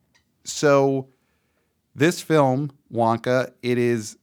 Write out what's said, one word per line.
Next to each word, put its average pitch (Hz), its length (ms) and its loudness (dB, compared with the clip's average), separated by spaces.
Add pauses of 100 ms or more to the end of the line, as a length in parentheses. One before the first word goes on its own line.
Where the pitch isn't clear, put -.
(440)
so 139 640 0 (880)
this 165 260 0
film, 143 500 0 (200)
Wonka, 117 600 -2 (100)
it 120 160 -2
is 120 460 -2